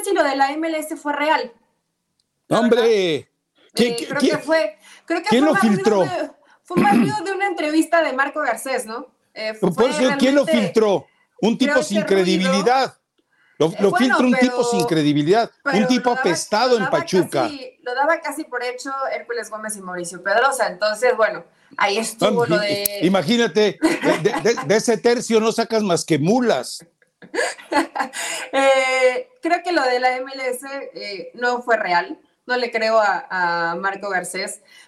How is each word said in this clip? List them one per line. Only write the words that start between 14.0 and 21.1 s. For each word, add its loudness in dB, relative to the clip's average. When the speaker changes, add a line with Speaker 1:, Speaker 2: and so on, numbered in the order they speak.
Speaker 2:
un 4
tipo 2
Speaker 1:
pero, 2
Speaker 2:
sin 0
credibilidad, 2
un -2
Speaker 1:
pero 2
Speaker 2:
tipo 0
Speaker 1:
lo 2
daba, -2
Speaker 2:
apestado 0
Speaker 1:
lo 4
Speaker 2:
en -4
Speaker 1:
daba -2
Speaker 2:
Pachuca. 0
Speaker 1:
casi, -8
lo -8
daba 0
casi -8
por -10
hecho -8
Hércules -8
Gómez -10
y -14
Mauricio -10
Pedrosa. 0
Entonces, 0